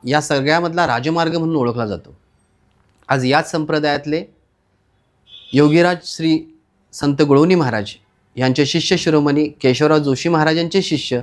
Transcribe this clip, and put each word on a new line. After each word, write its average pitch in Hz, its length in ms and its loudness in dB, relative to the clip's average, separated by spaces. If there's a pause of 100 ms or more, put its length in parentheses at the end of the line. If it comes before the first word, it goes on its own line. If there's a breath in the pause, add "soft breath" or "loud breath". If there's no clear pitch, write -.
या 143 140 0
सगळ्यामधला 165 640 0
राजमार्ग 160 500 -2
म्हणून 165 200 -2
ओळखला 120 300 -2
जातो. 82 300 -10 (920)
आज 135 160 0
याच 147 260 2
संप्रदायातले 151 760 -2 (1300)
योगीराज 160 500 4
श्री 160 580 -4 (320)
संत 143 300 -2
गुळवणी 147 320 4
महाराज 113 360 -2 (460)
यांचे 127 300 0
शिष्य 165 300 -2
शिरोमणी 147 520 0
केशवराव 147 500 2
जोशी 139 300 -2
महाराजांचे 165 540 0
शिष्य 135 400 -4